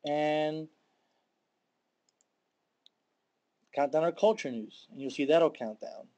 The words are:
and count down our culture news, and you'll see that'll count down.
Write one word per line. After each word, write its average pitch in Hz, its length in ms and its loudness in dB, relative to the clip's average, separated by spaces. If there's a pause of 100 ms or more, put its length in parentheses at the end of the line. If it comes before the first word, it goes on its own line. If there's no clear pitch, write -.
and 151 600 -2 (3000)
count 143 160 0
down 156 140 2
our 170 80 0
culture 202 360 2
news, - 400 -10
and 139 120 -16
you'll 135 100 -6
see 143 140 -2
that'll 156 260 6
count 110 300 -8
down. - 260 -14 (100)